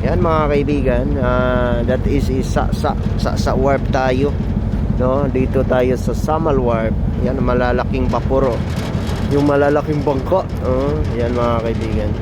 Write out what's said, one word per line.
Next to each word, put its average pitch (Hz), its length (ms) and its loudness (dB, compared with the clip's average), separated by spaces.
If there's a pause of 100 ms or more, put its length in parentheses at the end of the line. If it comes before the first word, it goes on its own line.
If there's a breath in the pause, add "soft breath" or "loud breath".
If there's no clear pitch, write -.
Yan, 170 160 2
mga 156 260 2
kaibigan, 139 580 2 (120)
ah, 123 640 2
that 127 240 0
is, 143 240 0
is 135 160 0
sa, - 260 0
sa, 135 220 -2 (240)
sa, 123 160 -2
sa - 180 0
wharf 131 380 2
tayo, 131 400 2 (680)
no? 131 320 2
Dito 131 380 0
tayo 127 320 2
sa 117 160 -2
Samal 156 420 0
Wharf. 113 380 0 (320)
Yan, 127 160 -2
malalaking 123 640 0
vapor, 127 460 0
oh. - 60 -2 (720)
Yung 143 100 2
malalaking 143 600 2
bangka, 147 400 0 (180)
oh. 131 300 0 (240)
Yan, 120 160 -2
mga 120 220 0 (120)
kaibigan. 107 420 -2 (120)